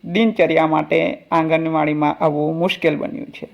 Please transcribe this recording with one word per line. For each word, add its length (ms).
દિનચર્યા 600
માટે 640
આંગણવાડીમાં 920
આવવું 320
મુશ્કેલ 400
બન્યું 300
છે. 280